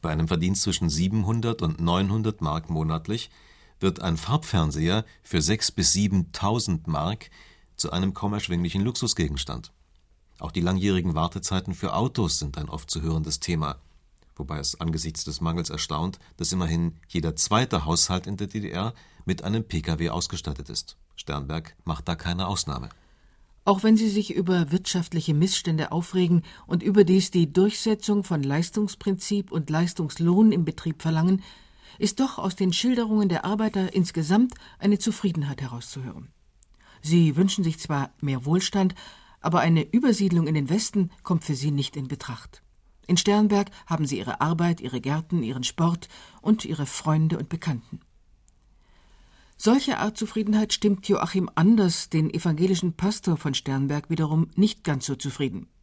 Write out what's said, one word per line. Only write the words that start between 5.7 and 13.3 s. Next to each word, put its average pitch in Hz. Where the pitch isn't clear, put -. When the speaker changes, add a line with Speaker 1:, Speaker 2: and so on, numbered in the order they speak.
Speaker 1:
bis -
siebentausend 98
Mark 82
zu -
einem 92
kaum 101
erschwinglichen 90
Luxusgegenstand. 76
Auch 80
die 87
langjährigen 92
Wartezeiten 90
für -
Autos 113
sind 71
ein 76
oft -
zu 78
hörendes 80